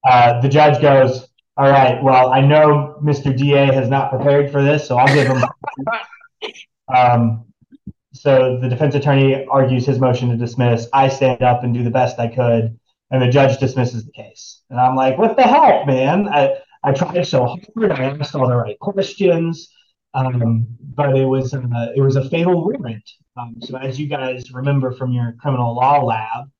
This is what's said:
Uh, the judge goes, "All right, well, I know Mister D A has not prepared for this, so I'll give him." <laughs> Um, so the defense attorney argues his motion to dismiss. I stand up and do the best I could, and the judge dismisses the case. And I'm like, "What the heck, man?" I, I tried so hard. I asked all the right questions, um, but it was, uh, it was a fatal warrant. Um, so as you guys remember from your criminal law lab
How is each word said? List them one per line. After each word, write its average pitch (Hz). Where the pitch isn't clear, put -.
Uh, 120
the 135
judge 147
goes, 135
"All 139
right, 131
well, 127
I 139
know 147
Mister 147
D 143
A 139
has 135
not 139
prepared 139
for 139
this, 147
so 123
I'll 127
give 139
him." 127
<laughs> -
Um, 117
so 131
the 127
defense 135
attorney 135
argues 127
his 127
motion 127
to 120
dismiss. 117
I 135
stand 131
up 123
and 120
do 123
the 117
best 127
I 117
could, 117
and 131
the 120
judge 123
dismisses 117
the -
case. -
And 123
I'm 127
like, 131
"What 220
the 262
heck, 262
man?" 143
I, 139
I 135
tried -
so 127
hard. 185
I 131
asked 143
all 131
the 123
right 110
questions, 175
um, 120
but 139
it 135
was, 131
uh, 120
it 135
was 135
a 131
fatal 170
warrant. 165
Um, 117
so 131
as 131
you 147
guys 127
remember 131
from 127
your 120
criminal 123
law 135
lab 110